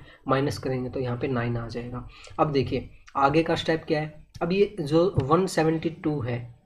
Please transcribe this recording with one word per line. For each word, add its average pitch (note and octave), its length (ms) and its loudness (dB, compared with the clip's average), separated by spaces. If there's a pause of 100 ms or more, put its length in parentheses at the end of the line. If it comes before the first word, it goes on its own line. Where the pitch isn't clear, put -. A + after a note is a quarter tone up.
(280)
minus C3+ 300 2
करेंगे B2+ 320 -4
तो C#3 100 -6
यहाँ B2 180 -2
पे D3 100 -2
नाइन A#2+ 300 0
आ A#2 100 -6
जाएगा। A#2+ 400 -8 (320)
अब D#3 120 4
देखिए C3+ 380 0 (260)
आगे C#3+ 280 4
का D#3+ 120 0
step D#3+ 320 -2
क्या D3+ 140 0
है। - 240 -10 (160)
अब F3 100 -2
ये G3+ 280 2
जो D#3+ 380 2
वन D#3 280 4
सेवेंटी D#3+ 440 0
टू D3+ 320 -4
है, A#2+ 340 -6 (100)